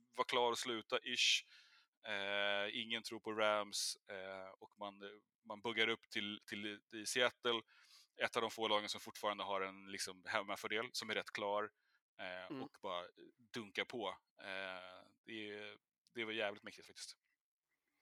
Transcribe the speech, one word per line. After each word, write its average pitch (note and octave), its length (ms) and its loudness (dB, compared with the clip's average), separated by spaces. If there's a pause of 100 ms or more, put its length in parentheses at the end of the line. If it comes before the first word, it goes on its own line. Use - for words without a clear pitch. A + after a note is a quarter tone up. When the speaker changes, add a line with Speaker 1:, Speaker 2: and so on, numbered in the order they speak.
(140)
Speaker 1:
var B2+ 100 2
klar B2 280 6
att A2+ 60 0
sluta, A#2+ 440 0
ish. - 420 6 (580)
Eh, G2+ 760 2
ingen A2+ 220 -2
tror A2+ 180 -6
på A2 120 -4
Rams, G#2+ 640 2 (120)
eh, F#2+ 500 -8
och - 200 -20
man, G2+ 420 -10 (240)
man G#2+ 160 -8
buggar A2+ 280 4
upp - 220 -2
till, G#2 360 -4
till G#2 340 -6 (120)
i G#2+ 140 -6
Seattle. A#2+ 560 4 (540)
Ett A#2+ 200 0
av A2+ 60 4
de A2 80 2
få A2 180 0
lagen G#2 200 4
som G2+ 120 -4
fortfarande G#2 440 -2
har G2 160 0
en, G2 320 -6
liksom, F#2 340 -6
hemmafördel, G#2+ 680 0
som A2+ 180 -4
är G#2 40 0
rätt G2+ 180 -2
klar, G#2 380 0 (500)
eh, F#2 300 -8
Speaker 2:
Mm. C3+ 120 -6
Speaker 1:
och - 200 -12
bara F2+ 220 -2 (500)
dunkar G#2 300 -2
på. G#2+ 240 -4 (340)
Eh, F#2 600 -8 (200)
det, G#2 520 -8 (380)
det A#2 100 0
var A2 80 0
jävligt G#2+ 300 2
mäktigt - 240 -14
faktiskt. - 300 -12 (840)